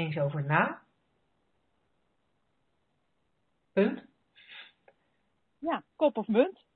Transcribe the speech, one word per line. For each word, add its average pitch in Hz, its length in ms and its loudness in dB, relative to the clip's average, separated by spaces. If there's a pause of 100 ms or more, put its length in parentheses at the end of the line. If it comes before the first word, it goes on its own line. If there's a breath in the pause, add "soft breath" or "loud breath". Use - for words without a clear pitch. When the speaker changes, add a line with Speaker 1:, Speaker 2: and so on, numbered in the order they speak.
Speaker 1:
eens 156 120 -6
over 143 260 -2
na. 185 340 0 (3000)
Punt. - 320 2 (1500 loud breath)
Speaker 2:
Ja, 285 240 -6 (140)
kop 294 200 2
of 214 120 -6
munt. 247 300 2 (180)